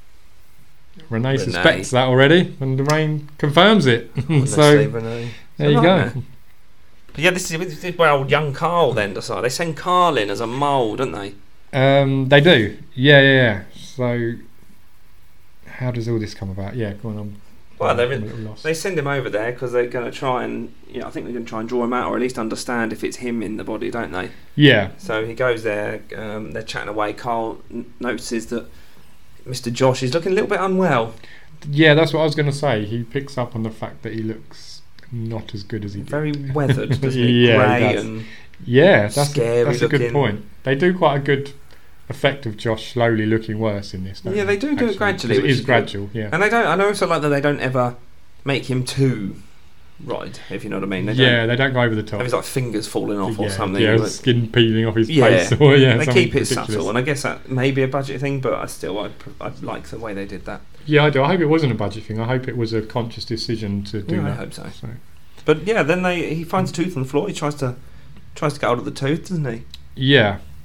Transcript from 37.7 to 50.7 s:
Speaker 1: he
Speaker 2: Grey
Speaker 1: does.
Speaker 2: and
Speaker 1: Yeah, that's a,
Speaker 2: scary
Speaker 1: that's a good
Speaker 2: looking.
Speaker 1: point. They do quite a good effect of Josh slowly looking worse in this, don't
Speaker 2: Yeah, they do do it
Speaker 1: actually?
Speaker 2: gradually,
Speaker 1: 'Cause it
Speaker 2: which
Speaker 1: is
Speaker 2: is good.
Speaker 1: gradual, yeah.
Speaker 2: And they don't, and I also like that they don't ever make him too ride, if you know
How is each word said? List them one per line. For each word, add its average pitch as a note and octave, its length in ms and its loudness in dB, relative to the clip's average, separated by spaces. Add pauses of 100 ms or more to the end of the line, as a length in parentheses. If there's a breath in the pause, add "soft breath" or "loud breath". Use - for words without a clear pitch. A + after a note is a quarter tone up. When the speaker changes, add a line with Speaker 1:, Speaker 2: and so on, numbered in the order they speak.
Speaker 1:
he - 80 2
Speaker 2:
Grey G#2+ 100 4
Speaker 1:
does. G#2+ 100 -2
Speaker 2:
and A2 200 -8 (400 loud breath)
Speaker 1:
Yeah, C3 380 8
that's G#2+ 140 -2
a, C#3+ 80 4
Speaker 2:
scary A#2+ 380 2
Speaker 1:
that's A#2+ 180 2
a A#2 60 4
good C#3+ 140 2
Speaker 2:
looking. A#2+ 120 -2
Speaker 1:
point. A2+ 320 0 (180)
They C3+ 120 0
do F3 220 2
quite D3+ 180 4
a C#3+ 40 0
good C#3 320 0 (600 soft breath)
effect C#3 340 -2
of G#2+ 120 -8
Josh A2+ 360 -4
slowly A#2 320 2
looking A2 320 0
worse G#2 380 -4
in F#2 80 -8
this, F#2+ 180 -12
don't F#3 140 -4
Speaker 2:
Yeah, G#3 80 0
they G3+ 140 2
do C#4+ 180 -2
do B3 100 0
it A3+ 40 2
Speaker 1:
actually? G3 80 -2
Speaker 2:
gradually, F#3+ 380 0
Speaker 1:
'Cause C3 40 4
it - 40 4
Speaker 2:
which D3 80 4
Speaker 1:
is A#2 80 2
Speaker 2:
is - 60 -4
good. C3+ 60 0
Speaker 1:
gradual, G2+ 420 0
yeah. G#2+ 180 -4
Speaker 2:
And E3+ 120 2
they G#3 60 4
don't, A#3 180 2
and E3+ 140 2
I G3+ 40 4
also G3+ 220 0
like D#3+ 160 0
that D3 60 2
they C#3 120 2
don't C#3+ 180 0
ever B2+ 360 0 (500)
make C3+ 240 -2
him B2+ 140 0
too A#2 520 0 (680)
ride, - 360 -8 (100)
if G2 140 -8
you G#2+ 60 -8
know G2+ 80 -4